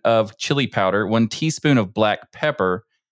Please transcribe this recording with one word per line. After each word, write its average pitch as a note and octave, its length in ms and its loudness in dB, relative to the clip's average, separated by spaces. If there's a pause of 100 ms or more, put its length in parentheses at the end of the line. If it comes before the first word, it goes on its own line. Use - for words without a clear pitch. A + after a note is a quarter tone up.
of A2 340 2
chili C#3 280 -2
powder, G2 400 0
one A2+ 220 2
teaspoon D3+ 500 0
of G2 160 -2
black G#2 380 -2
pepper, F#2 520 -2 (280)